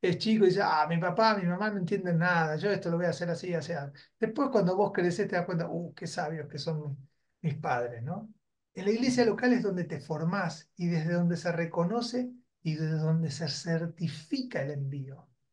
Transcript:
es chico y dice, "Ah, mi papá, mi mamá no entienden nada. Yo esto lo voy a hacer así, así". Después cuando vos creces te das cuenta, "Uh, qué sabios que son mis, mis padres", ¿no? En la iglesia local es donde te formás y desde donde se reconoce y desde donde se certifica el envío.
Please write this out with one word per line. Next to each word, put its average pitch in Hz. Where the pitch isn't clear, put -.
es 180
chico 220
y 185
dice, 190
"Ah, 156
mi 170
papá, 202
mi 196
mamá 185
no 202
entienden 180
nada. 165
Yo 185
esto 190
lo 165
voy 175
a 170
hacer 170
así, 170
así". 160
Después 240
cuando 185
vos 202
creces 180
te 196
das 170
cuenta, 170
"Uh, 170
qué -
sabios 156
que 143
son 151
mis, 143
mis 147
padres", 120
¿no? 190
En 185
la 202
iglesia 247
local 247
es 226
donde 180
te 143
formás 165
y 175
desde 170
donde 170
se 175
reconoce 190
y 156
desde 156
donde 160
se 160
certifica 170
el 139
envío. 139